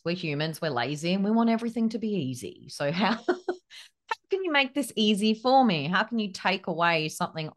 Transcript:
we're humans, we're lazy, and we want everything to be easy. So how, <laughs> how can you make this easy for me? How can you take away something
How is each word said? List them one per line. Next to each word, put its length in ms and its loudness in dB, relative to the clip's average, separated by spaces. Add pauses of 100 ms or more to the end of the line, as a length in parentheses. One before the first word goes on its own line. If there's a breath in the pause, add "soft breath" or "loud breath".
we're 100 0
humans, 460 -4
we're 80 -2
lazy, 440 -2
and 80 0
we 100 0
want 180 4
everything 400 0
to 100 -4
be 80 -4
easy. 640 -6
So 220 -4
how, 200 0
<laughs> 160 -4
how 880 -8 (160)
can 140 -2
you 80 0
make 200 2
this 220 -4
easy 380 4
for 320 6
me? 240 2
How 140 2
can 140 -4
you 140 -2
take 360 -2
away 420 2
something 480 -6